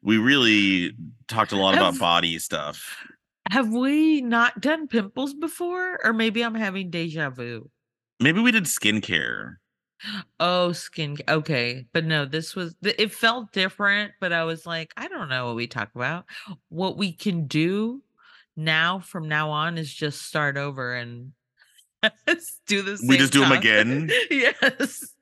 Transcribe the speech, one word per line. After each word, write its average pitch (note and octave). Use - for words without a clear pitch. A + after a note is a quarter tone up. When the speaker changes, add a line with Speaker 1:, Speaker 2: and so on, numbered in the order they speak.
Speaker 1:
we A2
really G#2+
talked A2
a G#2
lot F#2+
about F#2
Speaker 2:
Have F2
Speaker 1:
body E2+
stuff. -
Speaker 2:
Have A3+
we D4
not A#3
done D#4
pimples B3+
before? F4
Or A3+
maybe A3+
I'm A#3
having G3
deja D#3+
vu. A#2+
Speaker 1:
Maybe D#3+
we A#3+
did G#3+
skincare. C#2
Speaker 2:
Oh, F3+
skin. D3+
Okay. C3
But E3
no, D#3
this D#3
was, F3
th-, G3+
it G#3+
felt A3+
different, G3+
but F3+
I E3
was E3
like, E3
"I D4
don't B3
know B2+
what A#2
we A#2
talk A2
about." C#3
What F3+
we F#3+
can E3+
do G3
now D#3+
from F3
now D3+
on D#3+
is D3+
just D3
start C#3+
over C3+
and A#2+
<laughs> -
do -
the G3
Speaker 1:
We C3+
Speaker 2:
same -
Speaker 1:
just C3+
do C#3
'em C3
Speaker 2:
topic. B2+
Speaker 1:
again? A#2
Speaker 2:
<laughs> A4+
Yes. C4+